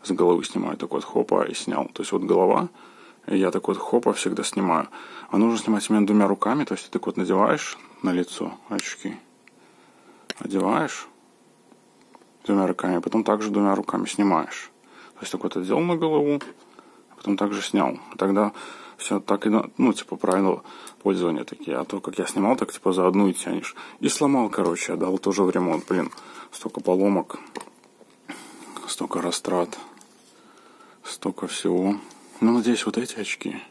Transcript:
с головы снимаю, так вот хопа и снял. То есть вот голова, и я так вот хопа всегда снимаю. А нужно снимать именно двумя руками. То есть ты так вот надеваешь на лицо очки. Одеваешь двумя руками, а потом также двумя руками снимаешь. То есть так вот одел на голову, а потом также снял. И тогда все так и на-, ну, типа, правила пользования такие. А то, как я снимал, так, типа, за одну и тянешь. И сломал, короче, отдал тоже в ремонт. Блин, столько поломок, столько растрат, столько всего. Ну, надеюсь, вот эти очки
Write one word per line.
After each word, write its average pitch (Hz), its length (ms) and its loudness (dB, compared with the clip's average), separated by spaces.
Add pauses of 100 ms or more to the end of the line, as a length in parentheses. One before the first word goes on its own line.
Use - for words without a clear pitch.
с - 100 -6
головы 87 320 4
снимаю, 87 340 -4
так - 140 -8
вот 71 120 -4
хопа - 400 0
и - 100 -4
снял. - 400 -4
То - 80 -10
есть - 100 -6
вот 92 120 0
голова, 92 460 4 (580)
и 101 100 0
я 95 140 2
так 95 160 -4
вот 98 100 0
хопа 107 360 2
всегда - 300 -2
снимаю. 85 440 0 (420)
А 98 80 2
нужно 113 200 4
снимать 107 320 0
именно 107 160 6
двумя 104 220 6
руками. 110 380 0
То - 80 -4
есть - 120 -8
ты - 60 -20
так - 140 -4
вот 101 120 -2
надеваешь 98 600 2 (240)
на 92 100 0
лицо 90 420 -4 (160)
очки. - 480 -8 (1200)
Одеваешь 104 680 -2 (1400)
двумя 98 200 4
руками, 90 300 0
а 90 60 2
потом 110 220 0
также 107 280 2
двумя 101 240 4
руками 98 300 -2
снимаешь. 90 680 0 (420)
То - 80 -18
есть - 100 -8
так 90 120 -6
вот - 120 -6
одел 95 240 0
на 175 160 2
голову, 151 440 2 (720)
а - 40 -20
потом 101 220 -2
также 101 240 -2
снял. 90 380 0 (140)
И - 40 -14
тогда 101 360 2 (440)
все - 220 -2
так - 260 -2
и 110 40 4
на-, 107 280 2
ну, 123 160 4
типа, - 220 -6
правила 95 480 2 (400)
пользования 85 400 0
такие. - 340 -8
А 80 80 -4
то, 98 140 -8
как - 180 -8
я 98 80 -2
снимал, 104 300 2
так, - 160 -4
типа, - 200 -2
за 90 160 4
одну 98 200 6
и 90 60 2
тянешь. - 420 -6 (240)
И 143 100 0
сломал, 135 400 2
короче, 87 440 -2
отдал 90 260 0
тоже 98 240 2
в 90 80 6
ремонт. 90 360 0
Блин, 90 240 0 (400)
столько - 300 -10
поломок, 92 560 2 (1500)
столько 87 340 -4
растрат, 87 560 -2 (1300)
столько - 440 -8
всего. 92 480 0 (460)
Ну, 117 120 6
надеюсь, 117 340 2
вот 104 100 -2
эти 120 220 -6
очки - 520 -6